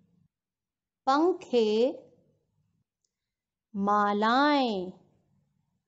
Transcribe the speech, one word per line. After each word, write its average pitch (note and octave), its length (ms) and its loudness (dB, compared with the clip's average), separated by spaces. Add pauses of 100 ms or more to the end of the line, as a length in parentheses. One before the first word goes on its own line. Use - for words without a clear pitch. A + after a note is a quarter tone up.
(1080)
पंखे, B3+ 960 0 (1800)
मालाएं। G#3 1160 0 (960)